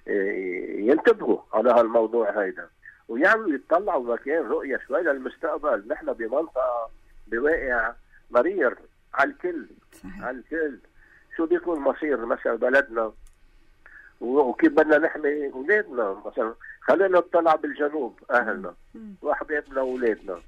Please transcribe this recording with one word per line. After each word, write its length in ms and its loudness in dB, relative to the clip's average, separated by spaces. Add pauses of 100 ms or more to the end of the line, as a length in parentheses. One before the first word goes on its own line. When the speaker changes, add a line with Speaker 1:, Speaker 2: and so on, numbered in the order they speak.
Speaker 1:
إيه، 840 -2
ينتبهوا 480 2 (140)
على 180 2
هالموضوع 720 2
هيدا، 260 -6 (400)
ويعملوا 460 2
يطلعوا 600 0
مكان 280 -2
رؤية 460 -4
شوي 140 -2
للمستقبل. 840 -2
نحن 240 -6
بمنطقة 800 -4 (360)
بواقع 680 -2 (380)
مرير 460 2 (380)
على 160 2
الكل. 360 -8 (260)
Speaker 2:
صحيح. 320 -16
Speaker 1:
على 120 -8
الكل. 420 -6 (580)
شو 100 0
بيكون 340 0
مصير 460 -2
مثلًا 280 -2
بلدنا 580 0 (1080)
و-، 180 -2
وكيف 340 4
بدنا 260 6
نحمي 540 -2
أولادنا؟ 720 -2
مثلًا 280 -4 (260)
خلينا 380 4
نطلع 360 4
بالجنوب 640 -4 (120)
أهلنا 440 0 (200)
Speaker 2:
مم. 280 -16
Speaker 1:
وأحبابنا 600 -4
وأولادنا. 640 -2